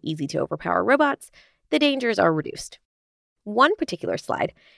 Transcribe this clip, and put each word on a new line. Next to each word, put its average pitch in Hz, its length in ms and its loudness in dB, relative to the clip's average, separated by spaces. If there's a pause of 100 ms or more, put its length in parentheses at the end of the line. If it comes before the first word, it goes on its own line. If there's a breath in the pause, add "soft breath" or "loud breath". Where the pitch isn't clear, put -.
easy 156 240 -6
to 143 100 -4
overpower 143 460 -2
robots, 277 480 0 (380 soft breath)
the 302 100 2
dangers 262 360 2
are 180 160 4
reduced. - 460 -8 (640)
One 254 320 4
particular 180 440 -4
slide - 340 -4 (240 soft breath)